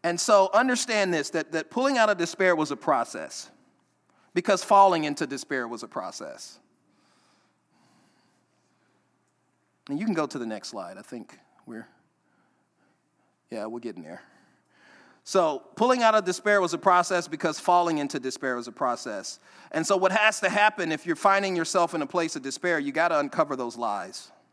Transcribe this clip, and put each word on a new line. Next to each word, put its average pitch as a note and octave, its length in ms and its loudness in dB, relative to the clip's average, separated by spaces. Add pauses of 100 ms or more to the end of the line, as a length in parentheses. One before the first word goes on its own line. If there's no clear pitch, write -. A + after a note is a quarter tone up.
And F3 180 -2
so G3 320 6
understand A3+ 600 2
this, D3+ 180 -2
that, D#3+ 220 -4
that D#3+ 180 -4
pulling C4 280 0
out A3 100 6
of G3+ 80 2
despair E3+ 400 2
was D3+ 140 -2
a C#3 60 -4
process, - 720 -4 (840)
because F#3 300 0
falling G3 400 6
into D3 220 -4
despair B2+ 420 -6
was A#2 140 -10
a A2+ 60 -14
process. - 720 -12 (3250)
And C#3+ 100 -6
you G#3 60 -4
can G#3+ 100 0
go D#3 120 0
to C#3 120 -10
the A#2 80 -6
next A2 220 -8
slide. F#2+ 300 -12
I G#2 40 -20
think - 360 -16 (260)
we're, A#2 240 -16 (1600)
yeah, A2 140 -8
we're A#2 160 -10
getting G2 220 -12
there. D#2+ 200 -16 (1000)
So D#3+ 380 0 (140)
pulling B3 260 2
out A3 120 6
of G3+ 120 2
despair G3+ 340 2
was E3+ 140 0
a D#3+ 40 -6
process F3+ 480 2
because D#3 320 -4
falling F3 380 2
into C#3+ 240 -4
despair B2+ 360 -4
was A#2+ 120 -10
a A2+ 40 -16
process. A#2 680 -6 (320)
And D#3+ 140 -2
so G3+ 100 2
what F#3 160 2
has G#3+ 280 2
to F#3+ 100 0
happen G#3 420 2
if D3+ 140 -6
you're E3 100 -2
finding G3 400 2
yourself E3+ 380 0
in D#3 80 -2
a C3+ 40 -2
place E3+ 300 -2
of C3+ 60 -10
despair, D#3+ 360 -2
you C#3 140 -4
gotta D#3+ 260 2
uncover D3 380 0
those A#2 220 -6
lies. G2+ 520 -6 (220)